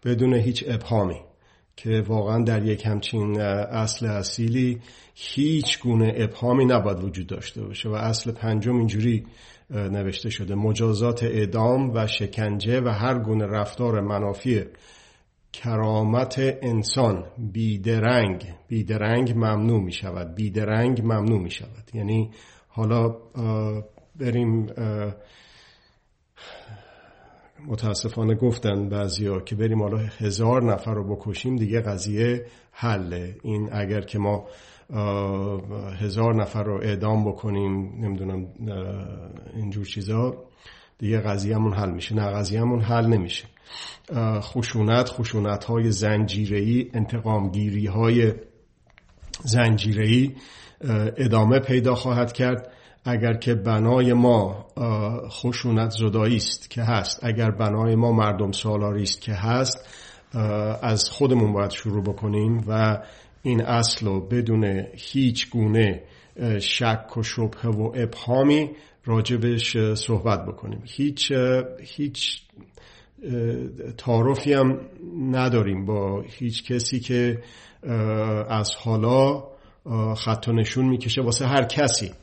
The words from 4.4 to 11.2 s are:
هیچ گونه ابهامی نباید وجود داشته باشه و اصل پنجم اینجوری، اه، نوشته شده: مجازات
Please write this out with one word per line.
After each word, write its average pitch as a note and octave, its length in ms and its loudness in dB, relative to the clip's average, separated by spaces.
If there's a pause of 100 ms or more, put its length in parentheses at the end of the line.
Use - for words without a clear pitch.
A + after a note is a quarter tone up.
هیچ D3+ 680 0
گونه A2+ 360 2
ابهامی A#2+ 500 2
نباید G2+ 380 2
وجود F#2 240 -6
داشته - 360 -10
باشه G2+ 260 -8
و G#2+ 40 -2
اصل A2+ 380 -2
پنجم A2 460 0
اینجوری، A2 480 2 (480)
اه، G2+ 160 -4
نوشته G2 400 -4
شده: G2 260 -6
مجازات A2 680 2